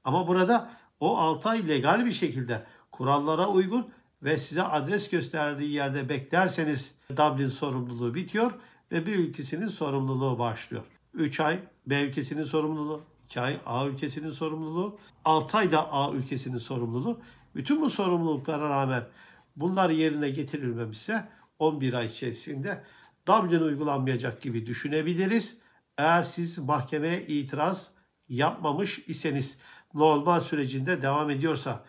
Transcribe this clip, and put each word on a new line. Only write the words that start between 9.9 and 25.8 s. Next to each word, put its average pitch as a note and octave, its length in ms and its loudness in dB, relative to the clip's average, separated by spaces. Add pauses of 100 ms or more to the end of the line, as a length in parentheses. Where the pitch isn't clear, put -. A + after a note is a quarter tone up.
başlıyor. A2+ 440 -4 (320)
Üç D3 260 0
ay D#3+ 180 2 (280)
B C#3+ 160 0
ülkesinin C#3+ 420 -4
sorumluluğu, D3+ 600 -2 (200)
iki - 160 -8
ay C#3 260 -2
A B2+ 200 -2
ülkesinin D3 440 -6
sorumluluğu, D#3+ 680 -4 (260)
altı D#3+ 320 4
ay F#3+ 160 4
da D3+ 200 4
A C#3 200 0
ülkesinin B2+ 460 -4
sorumluluğu. B2+ 600 -4 (340)
Bütün D4 260 0
bu C#4+ 100 2
sorumluluklara D#3+ 800 0
rağmen C3+ 340 2 (520)
bunlar F3+ 340 2
yerine D3+ 400 2
getirilmemişse C3+ 1000 -4 (300)
on D#3 220 2
bir B2+ 140 0
ay A#2 120 0
içerisinde C#3 800 -6 (440)
Dublin F3+ 320 6
uygulanmayacak C3+ 800 0
gibi A2+ 260 -4
düşünebiliriz. E3 920 0 (400)